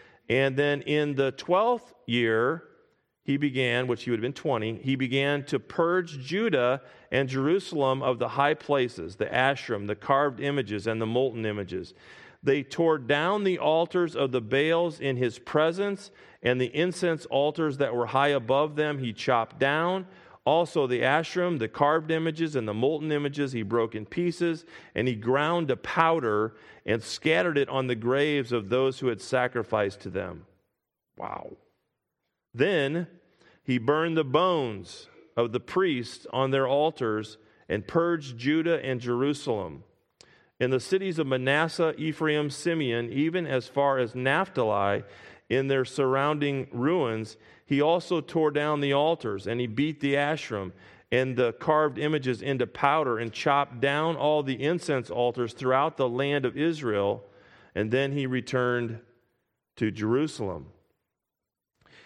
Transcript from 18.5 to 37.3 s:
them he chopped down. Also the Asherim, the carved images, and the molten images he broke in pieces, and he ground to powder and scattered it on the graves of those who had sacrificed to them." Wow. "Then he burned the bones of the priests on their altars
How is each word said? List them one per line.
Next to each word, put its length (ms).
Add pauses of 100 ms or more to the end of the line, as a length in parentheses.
them 220
he 140
chopped 460
down. 480 (380)
Also 440
the 140
Asherim, 580
the 80
carved 420
images, 460
and 100
the 80
molten 380
images 400
he 100
broke 320
in 100
pieces, 600 (280)
and 140
he 80
ground 540
to 80
powder 800 (280)
and 160
scattered 560
it 120
on 180
the 80
graves 560
of 180
those 300
who 80
had 140
sacrificed 800
to 100
them." 340 (720)
Wow. 420 (920)
"Then 540 (560)
he 160
burned 380
the 80
bones 840 (280)
of 160
the 80
priests 720
on 180
their 160
altars 720 (300)